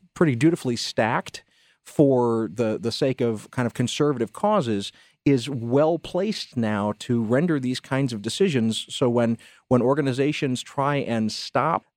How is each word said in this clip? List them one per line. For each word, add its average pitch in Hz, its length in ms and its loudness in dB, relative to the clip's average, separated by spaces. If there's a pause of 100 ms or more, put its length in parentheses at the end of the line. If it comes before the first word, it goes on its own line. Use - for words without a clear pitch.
(140)
pretty 156 200 2
dutifully 131 420 0
stacked - 680 -4 (400)
for 120 640 2
the, 110 300 -2
the 113 120 -4
sake 131 280 -2
of 117 300 -2
kind 123 160 -2
of - 80 -4
conservative 123 580 -2
causes 120 600 0 (340)
is 139 240 2
well 139 480 0
placed - 580 -6
now 104 440 0
to 120 220 -2
render 139 380 2
these 123 200 -4
kinds 135 320 -2
of 104 100 -8
decisions. 117 640 0
So 123 220 0
when 117 260 2 (320)
when 123 140 4
organizations 135 800 0
try 143 340 -2
and 110 360 -2
stop - 520 -2 (120)